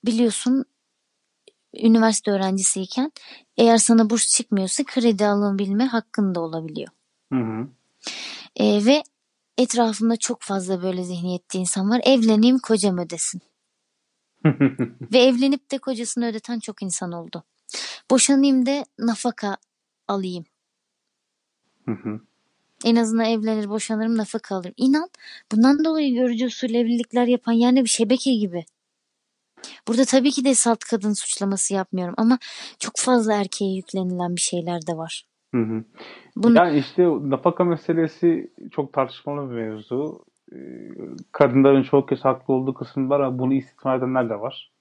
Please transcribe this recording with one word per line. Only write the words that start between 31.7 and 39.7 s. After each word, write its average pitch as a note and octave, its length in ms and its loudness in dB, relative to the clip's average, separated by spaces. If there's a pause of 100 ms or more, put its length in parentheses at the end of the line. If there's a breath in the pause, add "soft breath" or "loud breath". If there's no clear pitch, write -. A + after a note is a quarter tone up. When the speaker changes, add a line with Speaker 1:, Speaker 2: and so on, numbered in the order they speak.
Speaker 1:
yapmıyorum F#3 440 -4
ama A#3 220 2 (400 loud breath)
çok - 180 -8
fazla A3+ 360 2
erkeğe G3 420 -2
yüklenilen F3+ 600 -4
bir F3 60 -4
şeyler E3+ 460 -4
de E3 100 -6
var. E3 300 -12 (280)
Speaker 2:
Hı A#2+ 60 2
hı. A2+ 220 -4 (520 loud breath)
Speaker 1:
Bunu A#3 220 4
Speaker 2:
Yani E3 220 4
işte F3 280 2
o C#3+ 220 -2
nafaka E3+ 340 0
meselesi E3 880 0 (200)
çok C#3 220 -6
tartışmalı C#3 560 -4
bir A#2+ 60 -10
mevzu. A2+ 720 -8 (280)